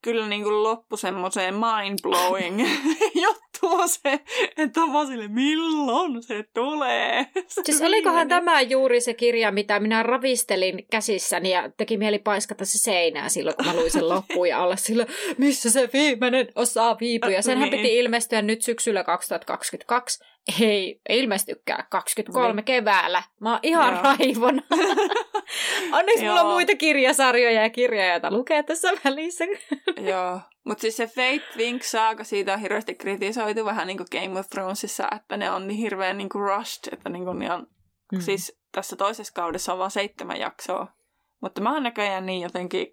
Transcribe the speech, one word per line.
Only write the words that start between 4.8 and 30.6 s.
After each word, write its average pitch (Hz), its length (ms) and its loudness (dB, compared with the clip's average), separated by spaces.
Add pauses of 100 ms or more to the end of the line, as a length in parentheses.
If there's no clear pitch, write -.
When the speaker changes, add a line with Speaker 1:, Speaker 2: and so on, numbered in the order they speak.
Speaker 1:
on 302 100 0
vaan 294 140 2
silleen, 220 260 -8
"Milloin 294 880 0
se 214 220 -6 (100)
tulee?" 254 800 0
<laughs> 370 140 -4
Se - 160 -4
Speaker 2:
Siis 302 180 2
olikohan 359 360 4
Speaker 1:
viimeinen. 320 100 2
Speaker 2:
tämä 349 320 4
juuri 254 400 4
se 240 140 -2
kirja, 226 380 2
mitä 208 280 0
minä 220 220 2
ravistelin 220 880 0
käsissäni 185 600 0
ja 180 260 0
teki 226 200 -2
mieli 208 220 0
paiskata 202 460 -2
se - 140 -2
seinään 165 520 0
silloin, 156 260 -2
kun - 100 -2
mä 170 80 0
luin 165 160 2
sen 165 180 2
loppuun 180 400 0
ja 143 140 0
olla 180 140 0
silleen, 220 320 0 (300)
"Missä 262 320 2
se 247 220 4
viimeinen 262 600 2
osa 226 460 2
viipyy?" 233 320 0
Ja 190 100 2
senhän 254 280 2
Speaker 1:
Niin. 220 120 0
Speaker 2:
piti 214 160 4
ilmestyä 233 440 2
nyt 220 200 0
syksyllä 226 420 0
kaksituhatta 170 420 -2
kaksikymmentäkaksi. - 760 -4 (380)
Ei, 202 460 2
ei 220 100 4
ilmestykään. - 720 -2
Kaksikymmentäkolme 226 680 0
Speaker 1:
Niin. 220 80 -4
Speaker 2:
keväällä. 196 580 2 (180)
Mä 220 100 -2
oon 233 120 0
ihan 302 320 4
Speaker 1:
Joo. - 80 -2
Speaker 2:
raivona. 262 680 4
Speaker 1:
<laughs> 359 400 2 (880)
Speaker 2:
Onneksi 415 260 4
mulla 415 160 4
on 330 60 6
Speaker 1:
Joo. - 60 2
Speaker 2:
muita 359 220 4
kirjasarjoja 254 880 4
ja 226 80 2
kirjoja, 226 400 2
joita 170 200 0
lukee 262 320 0
tässä 330 260 0 (160)
välissä. 311 400 -2 (560)
Speaker 1:
Joo. 185 400 -2 (240)